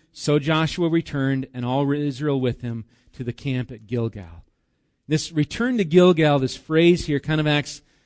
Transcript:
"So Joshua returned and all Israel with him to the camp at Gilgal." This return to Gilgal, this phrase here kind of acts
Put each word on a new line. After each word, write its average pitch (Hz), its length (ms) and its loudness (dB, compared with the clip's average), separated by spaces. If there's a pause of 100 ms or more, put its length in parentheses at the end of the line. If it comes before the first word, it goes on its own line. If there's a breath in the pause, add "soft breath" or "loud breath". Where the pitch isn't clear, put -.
(120 soft breath)
"So 147 280 0
Joshua 160 500 0
returned 135 640 -2
and 123 100 -8
all 139 260 0
Israel 143 520 -2
with 123 180 -2
him 117 240 -6 (300 soft breath)
to 131 100 -10
the 117 80 -6
camp 127 400 -6
at 113 160 -18
Gilgal." 104 560 -6 (640)
This 151 240 -2
return 226 460 -2
to 202 80 2
Gilgal, 160 540 6
this 131 180 -4
phrase 170 480 2
here 143 160 -2
kind 156 180 -2
of 151 80 0
acts 147 340 -2 (240)